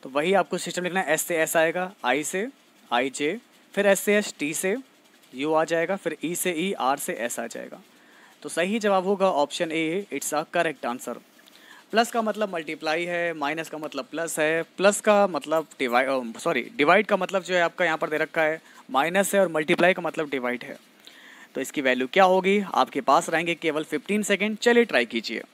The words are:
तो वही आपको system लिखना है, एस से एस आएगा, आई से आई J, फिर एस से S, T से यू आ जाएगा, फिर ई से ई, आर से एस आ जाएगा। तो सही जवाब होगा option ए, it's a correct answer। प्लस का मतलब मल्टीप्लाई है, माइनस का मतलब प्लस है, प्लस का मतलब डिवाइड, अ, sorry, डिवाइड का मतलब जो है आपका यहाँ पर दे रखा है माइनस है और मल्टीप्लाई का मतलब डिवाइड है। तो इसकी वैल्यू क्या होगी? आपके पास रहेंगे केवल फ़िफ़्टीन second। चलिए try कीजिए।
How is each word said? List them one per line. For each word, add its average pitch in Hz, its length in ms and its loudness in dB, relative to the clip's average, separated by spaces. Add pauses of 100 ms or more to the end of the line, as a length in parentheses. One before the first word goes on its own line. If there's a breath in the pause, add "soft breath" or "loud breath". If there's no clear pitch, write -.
तो 139 80 -14
वही 156 240 2
आपको 180 240 2
system 175 260 -6
लिखना 180 160 -2
है, 151 140 2
एस 156 80 -2
से 170 160 -2
एस 160 180 0
आएगा, 170 340 2 (140)
आई 135 200 0
से 190 220 -4 (440)
आई 123 200 0
J, 147 260 -4 (380)
फिर 196 120 2
एस 196 140 4
से 208 160 2
S, 208 220 -2
T 151 160 -4
से 190 220 -2 (560)
यू 139 200 -2
आ 156 140 4
जाएगा, 165 300 0
फिर 160 280 -6
ई 170 120 -4
से 180 160 -2
ई, 180 200 -2
आर 135 260 0
से - 160 -8
एस 117 260 -6
आ 117 80 -6
जाएगा। - 340 -14 (600 soft breath)
तो 147 80 -12
सही 190 280 0
जवाब 196 280 2
होगा 190 260 2
option 147 400 0
ए, 160 400 -2
it's 139 220 -6
a 156 140 -2
correct 165 380 -2
answer। 120 340 -6 (720 loud breath)
प्लस 226 180 2
का 233 120 -2
मतलब 208 300 -2
मल्टीप्लाई 156 520 -4
है, 170 300 -2
माइनस 156 360 -4
का 156 80 -10
मतलब 143 260 -8
प्लस 160 340 -6
है, 160 240 2 (140)
प्लस 202 240 4
का 202 260 6
मतलब 156 400 -2 (120)
डिवाइड, 127 300 2
अ, 127 300 -4
sorry, 147 240 -2 (140)
डिवाइड 175 300 4
का 208 100 0
मतलब 180 260 -2
जो 180 120 -4
है 180 80 2
आपका 170 220 -2
यहाँ 160 140 0
पर 156 120 -4
दे 151 80 -2
रखा 160 240 0
है 160 180 0 (300 loud breath)
माइनस 170 440 0
है 202 60 4
और 185 80 4
मल्टीप्लाई 165 460 2
का 180 80 -6
मतलब 156 280 -4
डिवाइड 123 340 -4
है। - 120 -14 (800 loud breath)
तो - 60 -6
इसकी 170 200 -6
वैल्यू 127 280 2
क्या 190 160 6
होगी? 185 340 4 (160)
आपके 127 280 0
पास 160 280 4
रहेंगे 170 260 -2
केवल 156 280 -2
फ़िफ़्टीन 190 380 -4
second। 202 360 -2
चलिए 240 260 6
try 123 220 2
कीजिए। 113 360 -6 (120)